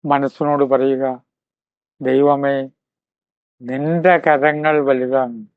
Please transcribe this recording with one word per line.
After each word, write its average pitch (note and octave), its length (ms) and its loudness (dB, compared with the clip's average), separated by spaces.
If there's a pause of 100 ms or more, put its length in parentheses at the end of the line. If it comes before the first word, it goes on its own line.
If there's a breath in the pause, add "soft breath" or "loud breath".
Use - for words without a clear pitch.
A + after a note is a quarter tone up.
മനസ്സിനോട് C#3+ 680 0
പറയുക, C3+ 340 0 (960)
ദൈവമേ, C#3 560 2 (1040)
നിന്റെ D#3 560 0
കരങ്ങൾ D3+ 580 0 (120)
വലുതാണ് B2+ 520 -2 (180)